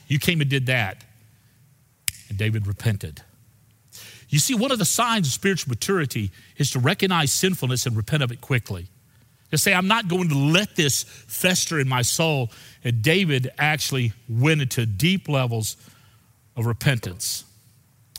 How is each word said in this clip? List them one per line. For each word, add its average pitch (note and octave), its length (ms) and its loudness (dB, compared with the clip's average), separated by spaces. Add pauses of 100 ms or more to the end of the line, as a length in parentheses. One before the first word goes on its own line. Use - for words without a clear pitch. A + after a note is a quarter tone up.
you C3+ 100 0
came E3+ 220 2
and C#3 100 0
did C3 160 0
that." A#2 380 -2 (1200)
And G#2 80 -6
David G#2+ 300 -2
repented. G2 560 -4 (1040)
You D3+ 120 2
see, - 120 0
one B3+ 200 2
of A#3 80 0
the F#3 40 2
signs A3+ 440 2
of B2 40 0
spiritual F#3+ 380 -2
maturity B2 640 -2 (240)
is C#3+ 160 -2
to C3 80 -2
recognize E3+ 520 2
sinfulness C#3 540 0
and A#2 100 0
repent C3 280 0
of B2 80 -2
it A#2 80 -14
quickly. G2+ 480 -4 (640)
To D#3 40 0
say, G3 160 2
"I'm F#3 140 2
not A3 220 2
going F3+ 220 0
to C#3+ 60 2
let D#3+ 380 2
this D3 300 2
fester - 760 -2
in C3+ 100 0
my B2+ 140 2
soul." C#3 480 0 (320)
And A#2+ 180 0
David C#3+ 580 2
actually C#3 540 0 (160)
went C#3+ 320 2
into B2 260 -2
deep D3+ 420 0
levels A#2+ 480 -2 (800)
of A#2 100 -2
repentance. A#2 760 -4 (760)